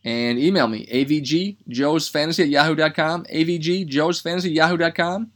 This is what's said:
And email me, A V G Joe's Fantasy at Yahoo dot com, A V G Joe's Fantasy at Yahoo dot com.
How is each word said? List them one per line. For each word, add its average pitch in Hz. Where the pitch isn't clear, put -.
And 120
email 156
me, 110
A 131
V 147
G 170
Joe's 143
Fantasy 156
at 147
Yahoo 147
dot 156
com, 165
A 160
V 170
G 180
Joe's 151
Fantasy 175
at 156
Yahoo 165
dot 165
com. 185